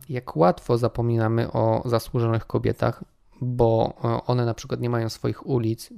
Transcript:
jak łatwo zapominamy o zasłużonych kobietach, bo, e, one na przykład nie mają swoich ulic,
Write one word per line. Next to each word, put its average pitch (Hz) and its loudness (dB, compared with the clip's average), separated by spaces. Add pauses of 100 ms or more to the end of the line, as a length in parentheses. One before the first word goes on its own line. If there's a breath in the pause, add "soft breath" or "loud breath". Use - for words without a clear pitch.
jak 123 -8
łatwo 160 2
zapominamy 117 0
o 113 2
zasłużonych 117 0
kobietach, 117 -2 (360)
bo, 117 2 (100)
e, 117 -2
one 123 2
na 117 0
przykład - -8
nie 120 -2
mają 117 -2
swoich - -6
ulic, 117 -2